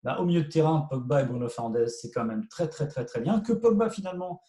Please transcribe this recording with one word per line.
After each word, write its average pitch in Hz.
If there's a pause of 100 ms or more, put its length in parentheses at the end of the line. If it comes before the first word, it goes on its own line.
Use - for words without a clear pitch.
bah, -
au 175
milieu 170
de 147
terrain, 156
Pogba 135
et -
Bruno 120
Fernandes, 117
c'est 117
quand 120
même 110
très, 165
très, -
très, 123
très 120
bien. 202
Que 233
Pogba, 220
finalement, 180